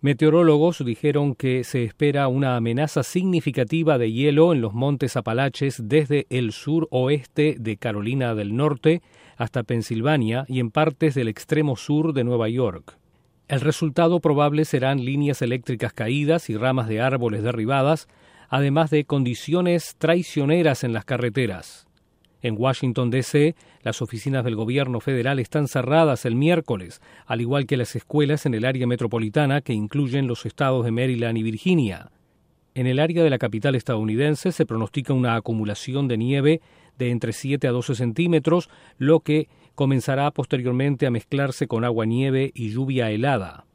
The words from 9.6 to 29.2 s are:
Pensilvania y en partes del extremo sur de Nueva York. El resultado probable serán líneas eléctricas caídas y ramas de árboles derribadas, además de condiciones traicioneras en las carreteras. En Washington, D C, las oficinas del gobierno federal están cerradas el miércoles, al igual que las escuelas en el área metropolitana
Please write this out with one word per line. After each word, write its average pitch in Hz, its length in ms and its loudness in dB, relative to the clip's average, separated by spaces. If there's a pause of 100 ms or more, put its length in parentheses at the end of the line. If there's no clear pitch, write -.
Pensilvania 120 840 -2
y 127 120 -2
en 117 100 -2
partes 151 460 0
del 120 120 0
extremo 147 480 -2
sur 156 360 0
de 135 100 0
Nueva 117 260 0
York. 113 480 -4 (520)
El 139 120 -2
resultado 160 600 0
probable 147 440 2
serán 135 400 -2
líneas 139 380 -2
eléctricas 120 500 -4
caídas 143 560 -2
y 110 80 -4
ramas 127 300 0
de 110 140 -2
árboles 120 420 0
derribadas, 135 640 0 (420)
además 143 420 2
de 151 140 2
condiciones 151 920 0
traicioneras 156 880 2
en 123 80 -2
las 110 120 -4
carreteras. 117 800 -4 (560)
En 113 160 -2
Washington, 127 540 0
D 127 140 0
C, 151 320 2 (260)
las - 180 -6
oficinas 127 440 -4
del 120 100 -2
gobierno 120 460 -2
federal 135 400 0
están 143 260 -2
cerradas 139 580 2
el 117 120 0
miércoles, 131 640 0 (260)
al 117 140 -2
igual 127 260 0
que 139 100 0
las 123 200 -4
escuelas 147 500 0
en 127 80 0
el 107 100 -2
área 127 220 0
metropolitana 120 720 0